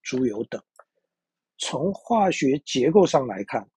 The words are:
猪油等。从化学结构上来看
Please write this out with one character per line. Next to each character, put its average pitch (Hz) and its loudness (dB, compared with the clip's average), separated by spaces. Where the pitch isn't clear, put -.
猪 127 -2
油 110 -4
等。 117 -12
从 165 -4
化 202 0
学 143 0
结 131 0
构 185 6
上 143 2
来 101 -8
看 107 -6